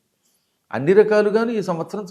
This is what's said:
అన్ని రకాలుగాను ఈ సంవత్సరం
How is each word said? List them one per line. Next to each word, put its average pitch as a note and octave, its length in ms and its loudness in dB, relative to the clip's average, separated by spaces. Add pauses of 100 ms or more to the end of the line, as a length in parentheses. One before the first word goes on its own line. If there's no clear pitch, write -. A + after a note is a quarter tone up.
(720)
అన్ని C#3 300 0
రకాలుగాను G#3+ 600 2
ఈ - 100 -4
సంవత్సరం F3+ 400 -8